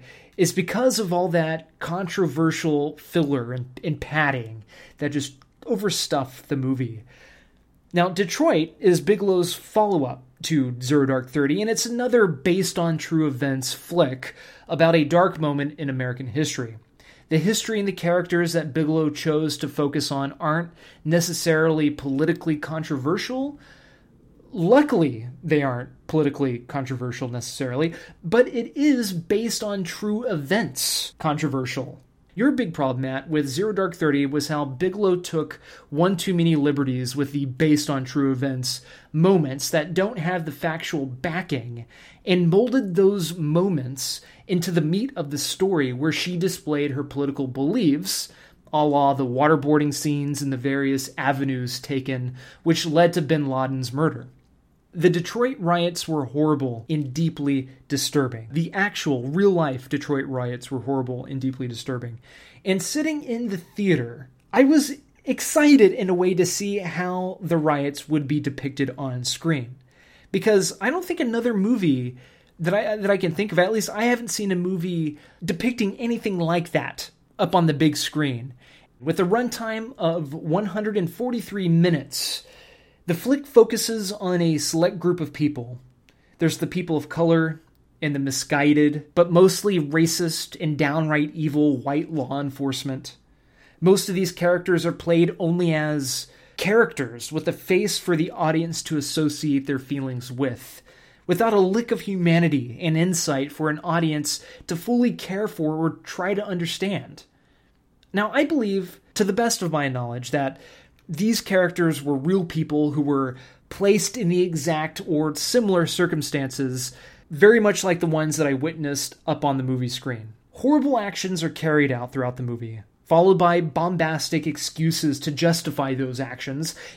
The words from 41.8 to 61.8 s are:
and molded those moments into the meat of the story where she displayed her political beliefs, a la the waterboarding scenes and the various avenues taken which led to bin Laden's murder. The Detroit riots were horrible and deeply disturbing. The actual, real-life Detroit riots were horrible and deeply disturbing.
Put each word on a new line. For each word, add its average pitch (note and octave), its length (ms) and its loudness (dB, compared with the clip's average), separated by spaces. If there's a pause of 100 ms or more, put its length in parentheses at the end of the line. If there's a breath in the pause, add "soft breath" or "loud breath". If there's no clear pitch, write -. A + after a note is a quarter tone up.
and F3+ 260 4
molded G#3+ 440 2
those F#3+ 420 2
moments D3+ 840 -2 (260 loud breath)
into F3+ 240 0
the E3 120 2
meat G3 340 0
of D3 140 -6
the C#3+ 80 -4
story D3+ 560 0
where D3+ 180 0
she F3+ 240 -4
displayed D3+ 540 -2
her C#3 120 -4
political C#3+ 460 -4
beliefs, D#3+ 800 0 (420 loud breath)
a D3+ 140 2
la C#3+ 300 4
the C3+ 100 -2
waterboarding D3 720 2
scenes C#3+ 480 -2
and C#3 100 -2
the C3 60 -4
various C3+ 580 -2
avenues C3+ 640 0
taken C3 560 -4 (260 loud breath)
which E3 220 2
led E3+ 300 4
to F3+ 80 2
bin D3 260 0
Laden's C3 460 -2
murder. C#3+ 340 -2 (640)
The E3+ 180 4
Detroit A3+ 480 -2
riots F3 500 0
were D3+ 160 -2
horrible C3 640 0
and D3 240 -2
deeply C#3+ 560 -2 (180 loud breath)
disturbing. B2+ 640 -2
The E3 220 -2
actual, E3 520 -2
real-life D#3+ 640 2
Detroit C#3 340 -2
riots B2 460 -6
were C3 100 -4
horrible B2+ 460 -4
and C3+ 120 -8
deeply C3 300 -4
disturbing. A#2+ 500 -8 (460 loud breath)